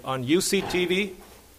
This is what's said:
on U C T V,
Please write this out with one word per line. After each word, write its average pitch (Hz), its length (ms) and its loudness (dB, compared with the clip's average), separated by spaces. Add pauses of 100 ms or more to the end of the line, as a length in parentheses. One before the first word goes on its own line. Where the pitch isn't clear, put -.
on 131 180 -4
U 151 160 4
C 190 220 2
T 180 240 0
V, 185 300 0 (440)